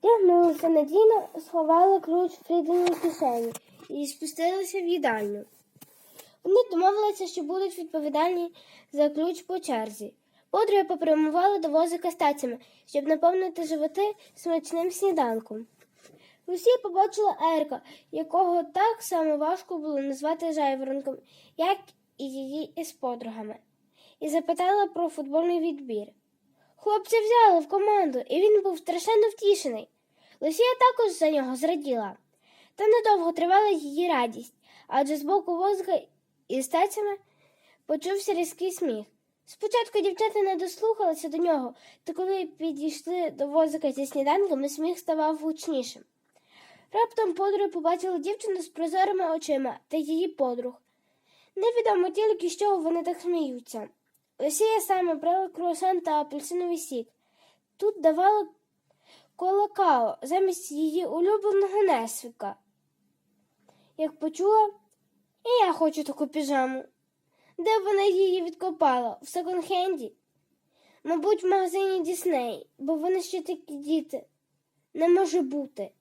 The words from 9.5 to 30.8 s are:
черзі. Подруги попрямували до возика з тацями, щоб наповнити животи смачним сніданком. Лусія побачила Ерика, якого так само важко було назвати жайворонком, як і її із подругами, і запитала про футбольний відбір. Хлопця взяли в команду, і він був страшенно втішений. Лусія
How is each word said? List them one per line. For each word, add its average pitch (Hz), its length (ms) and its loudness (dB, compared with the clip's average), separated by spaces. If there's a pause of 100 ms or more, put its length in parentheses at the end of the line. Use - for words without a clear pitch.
черзі. 220 540 -8 (380)
Подруги 403 320 4
попрямували 330 760 2
до 320 100 -2
возика 330 420 0
з 339 40 -10
тацями, 285 420 -2 (280)
щоб 285 220 -2
наповнити 339 560 0
животи 311 520 -2 (200)
смачним 330 560 -4
сніданком. 233 760 -2 (800)
Лусія 370 300 2
побачила 403 600 0 (180)
Ерика, 294 260 -2 (300)
якого 339 520 0
так 453 380 0
само 311 360 0
важко 339 400 -4
було 302 220 -4
назвати 302 540 -4
жайворонком, 269 640 -2 (400)
як 370 200 0 (400)
і 269 120 -10
її 269 460 -10
із 320 160 -10
подругами, 226 640 -10 (640)
і 302 100 -4
запитала 349 580 2
про 339 220 -4
футбольний 320 500 -2
відбір. 277 480 -6 (680)
Хлопця 427 440 0
взяли 427 400 6
в 294 80 -8
команду, 392 520 2 (100)
і 339 120 2
він 427 200 6
був 359 160 -2
страшенно 415 500 2
втішений. 392 600 0 (520)
Лусія 320 280 2 (100)